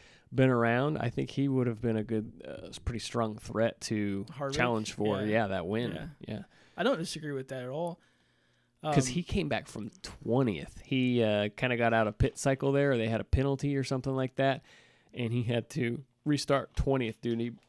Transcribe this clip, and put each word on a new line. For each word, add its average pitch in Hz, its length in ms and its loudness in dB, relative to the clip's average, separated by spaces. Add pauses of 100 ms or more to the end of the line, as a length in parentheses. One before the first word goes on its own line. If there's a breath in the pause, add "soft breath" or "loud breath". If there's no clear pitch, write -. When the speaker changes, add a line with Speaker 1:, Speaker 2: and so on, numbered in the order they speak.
(360 soft breath)
Speaker 1:
been 131 160 6
around, 120 480 4
I 123 100 -2
think 131 220 -4
he 139 160 0
would 131 180 2
have 113 160 -2
been 113 160 0
a 107 60 0
good, 110 420 -4
uh, - 220 -12
s-, - 100 -14
pretty 117 220 -4
strong 110 380 -2
threat 110 440 0
to 101 440 0 (120)
Speaker 2:
Harvick? 139 160 -6
Speaker 1:
challenge 117 380 0
for, 104 300 0
Speaker 2:
Yeah. 107 40 -2
Speaker 1:
yeah, 107 220 2
that 92 180 -2
win. 110 280 -2
Speaker 2:
Yeah. - 140 -8 (200)
Speaker 1:
Yeah. 110 120 -8 (360 soft breath)
Speaker 2:
I 175 80 -4
don't 233 160 2
disagree 156 320 -8
with 135 160 -6
that 131 160 -8
at 127 60 -8
all. 165 300 -6 (840)
Speaker 1:
'Cause 147 240 4
Speaker 2:
Um, 127 80 -6
Speaker 1:
he 175 80 -2
came 160 260 -2
back 113 180 -4
from 104 220 -10 (140)
twentieth. 113 800 -2
He, 127 400 2
uh, 104 320 2
kinda 127 220 0
got 117 160 2
out 113 140 4
of 104 120 -4
pit - 180 2
cycle 139 340 0
there, 139 200 4
or 123 60 2
they 113 100 0
had 113 120 0
a - 40 -4
penalty 139 520 2
or 135 80 0
something 135 300 -2
like 131 220 -2
that, 135 280 2 (500 soft breath)
and 117 200 -2
he 123 100 2
had 117 280 0
to 131 320 -2 (220)
restart 139 500 0
twentieth, 127 460 0
dude. 120 120 0
And 117 80 0
he 117 100 -4 (180)